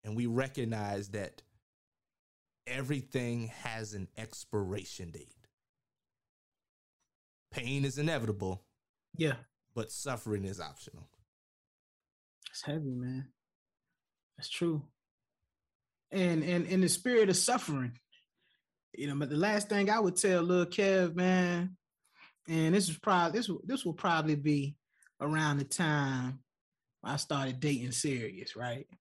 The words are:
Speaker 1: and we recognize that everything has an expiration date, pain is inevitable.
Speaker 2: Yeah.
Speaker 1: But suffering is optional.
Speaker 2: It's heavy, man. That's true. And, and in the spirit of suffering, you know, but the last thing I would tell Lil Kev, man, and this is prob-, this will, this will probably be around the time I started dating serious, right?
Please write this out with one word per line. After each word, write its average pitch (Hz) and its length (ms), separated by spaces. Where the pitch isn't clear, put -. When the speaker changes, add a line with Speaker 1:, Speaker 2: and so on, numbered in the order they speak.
Speaker 1:
and 107 120
we 120 100
recognize 113 840
that 101 320
everything 127 800
has 110 460
an 95 140
expiration 98 920
date, - 200
pain 139 340
is 131 120
inevitable. 107 680
Speaker 2:
Yeah. 151 200
Speaker 1:
But 113 180
suffering 107 540
is 95 140
optional. - 480
Speaker 2:
It's - 140
heavy, 147 320
man. 127 320
That's - 120
true. 165 320
And, 175 320
and 170 240
in 185 140
the 175 80
spirit 226 400
of 185 80
suffering, 135 600
you 139 140
know, 139 80
but 143 140
the 147 80
last 208 300
thing 202 220
I 226 100
would 180 160
tell 185 260
Lil 175 240
Kev, 185 500
man, 180 600
and 160 280
this 180 140
is 156 80
prob-, 175 360
this 220 160
will, 165 160
this 262 180
will 170 100
probably 160 420
be 143 400
around 151 380
the 139 80
time 135 720
I 123 140
started 135 420
dating 127 320
serious, 117 640
right? 123 320